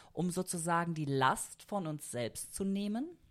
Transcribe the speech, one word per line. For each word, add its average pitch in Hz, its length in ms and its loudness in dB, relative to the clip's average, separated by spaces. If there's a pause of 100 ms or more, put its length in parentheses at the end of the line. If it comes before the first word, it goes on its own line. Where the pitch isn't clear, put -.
(120)
um 175 180 0
sozusagen 170 640 0
die 156 100 -2
Last 135 600 2
von 196 240 -2
uns 151 240 -6
selbst - 420 -4
zu 202 100 -2
nehmen? 208 440 0 (220)